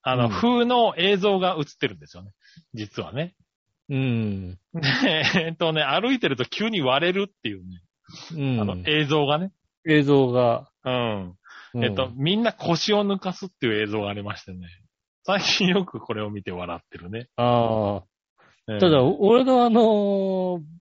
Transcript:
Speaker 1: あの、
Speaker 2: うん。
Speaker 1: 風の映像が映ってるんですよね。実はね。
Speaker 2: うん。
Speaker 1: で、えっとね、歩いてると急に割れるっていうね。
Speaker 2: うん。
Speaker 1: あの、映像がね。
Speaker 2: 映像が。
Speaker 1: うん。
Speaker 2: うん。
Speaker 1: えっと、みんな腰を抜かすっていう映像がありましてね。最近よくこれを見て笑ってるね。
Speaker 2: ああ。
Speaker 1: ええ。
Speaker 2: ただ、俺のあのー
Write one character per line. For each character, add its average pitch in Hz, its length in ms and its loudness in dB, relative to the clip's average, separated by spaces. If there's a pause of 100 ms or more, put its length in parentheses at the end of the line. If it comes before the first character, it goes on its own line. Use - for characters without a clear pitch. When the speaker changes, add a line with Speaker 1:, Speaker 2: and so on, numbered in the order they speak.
Speaker 1:
あ 127 120 0
の、 123 100 2
Speaker 2:
う - 20 0
ん。 110 40 0
Speaker 1:
風 240 340 2
の 240 300 2
映 196 220 2
像 196 220 2
が 180 180 0
映 156 40 -4
っ 139 40 -2 (140)
て 139 80 -2
る 104 80 -6
ん 80 40 -20
で 73 80 -20
す - 80 -20
よ 87 80 -18
ね。 101 80 -20 (420)
実 107 300 -10
は 82 100 -14
ね。 160 220 -8 (540)
Speaker 2:
う 139 60 -4
ん。 107 640 -4 (140)
Speaker 1:
で、 160 500 0 (120)
え 165 180 0
っ - 40 -10
と 165 160 0
ね、 156 100 0
歩 180 300 0
い 247 60 -2
て 180 100 0
る 135 80 -2
と 123 80 -2
急 - 240 -6
に 208 120 -2
割 139 260 2
れ 180 60 0
る 196 140 -2
っ - 40 -20 (100)
て 113 80 -8
い 98 100 -10
う 90 80 -16
ね。 90 140 -16 (560)
Speaker 2:
う 135 200 -2
ん。 110 40 0
Speaker 1:
あ 104 40 0
の、 95 120 -4 (100)
映 151 180 0
像 147 200 2
が 147 140 0
ね。 190 120 -6 (360)
Speaker 2:
映 151 160 6
像 139 280 4
が。 123 380 2 (160)
Speaker 1:
う 131 40 -4
ん。 107 460 -4 (380)
Speaker 2:
う 123 60 -4
ん。 117 40 0
Speaker 1:
え 123 60 0
っ 101 60 -2
と、 131 200 -2
み 151 200 0
ん 226 80 0
な 226 100 0
腰 165 400 0
を 208 100 2
抜 196 160 -2
か 185 140 -8
す 190 140 -14
っ - 20 -16
て - 160 -8
い 110 140 0
う - 20 0
映 107 60 -2
像 104 140 -4
が 101 80 -4
あ 101 40 -6
り 104 100 -8
ま 101 140 -8
し - 80 -20
て 95 80 -14
ね。 90 140 -14 (560)
最 196 180 0
近 - 260 0
よ 180 180 2
く 117 140 -12
こ - 140 -8
れ 107 100 -4
を 104 60 -6
見 104 120 -8
て 95 100 -10
笑 87 280 -8
っ - 100 -20
て - 80 -18
る 87 120 -16
ね。 113 260 -12
Speaker 2:
あ 113 600 2
あ。 92 60 -10 (640)
Speaker 1:
え 107 100 -8
え。 - 20 -4
Speaker 2:
た 180 100 6
だ、 143 140 6
俺 208 400 4
の 254 220 4
あ 240 40 2
の 226 100 4
ー 196 840 2 (200)